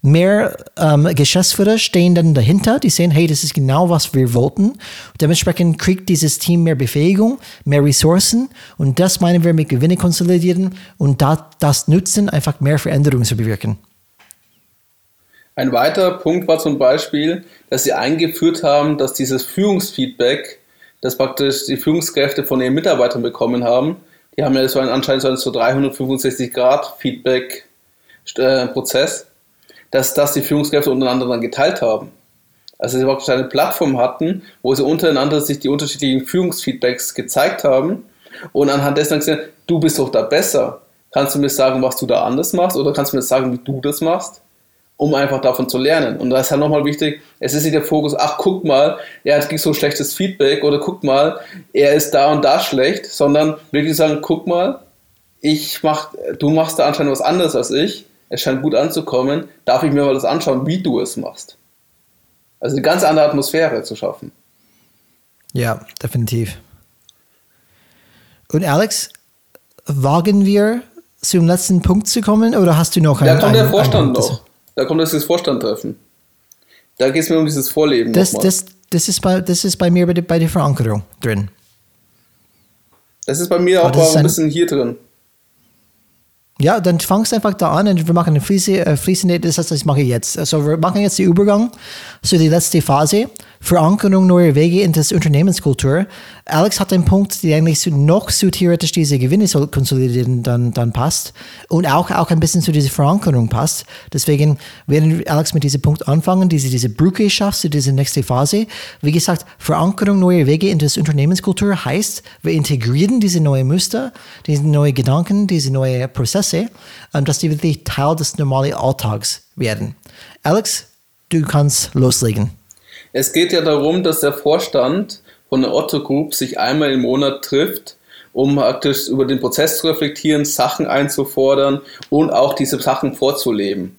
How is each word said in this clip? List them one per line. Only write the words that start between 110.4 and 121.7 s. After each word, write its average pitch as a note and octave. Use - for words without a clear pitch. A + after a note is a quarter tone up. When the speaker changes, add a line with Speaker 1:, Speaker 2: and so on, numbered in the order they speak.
Speaker 1:
Wege D#3+
in F3+
das D3
Unternehmenskultur F3
heißt, E3+
wir E3
integrieren D3
diese F3+
neuen C3+
Muster, A3
diese D3
neuen D3
Gedanken, E3
diese D3
neuen C3
Prozesse, F#3+
ähm, C#3+
dass C#3+
die D#3+
wirklich D3+
Teil D3+
des D#3
normalen C3+
Alltags A2
werden. G#2+
Alex, G3
du D#3+
kannst D3